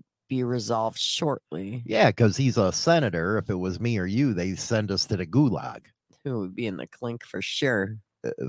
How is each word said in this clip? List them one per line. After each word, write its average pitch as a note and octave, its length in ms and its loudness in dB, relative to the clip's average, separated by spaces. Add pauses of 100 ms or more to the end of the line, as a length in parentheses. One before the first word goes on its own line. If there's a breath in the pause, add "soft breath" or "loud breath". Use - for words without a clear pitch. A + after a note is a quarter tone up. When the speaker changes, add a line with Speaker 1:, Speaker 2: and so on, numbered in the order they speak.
(300)
Speaker 1:
be B2+ 140 0
resolved A2+ 560 0
shortly. A#2+ 840 -4
Speaker 2:
Yeah, G3+ 260 6
'cause A2 260 4
he's B2+ 200 2
a F#2+ 140 4
senator. G#2+ 640 2
If - 120 -4
it G2 60 0
was F2+ 240 -4
me A#2 180 0
or F2+ 80 0
you, A#2 280 2
they'd F2 260 -2
send G#2+ 320 0
us F#2+ 160 0
to G#2 100 0
the F2+ 100 -2
gulag. A#2 580 0 (380)
Speaker 1:
Who B2+ 160 -4
would F#2+ 160 -6
be A#2+ 120 -4
in F#2+ 100 -6
the B1+ 100 -10
clink A#2+ 360 -10
for F#2+ 180 -10
sure. A2 560 -2 (280)
Speaker 2:
Uh, A#1 60 -4 (180)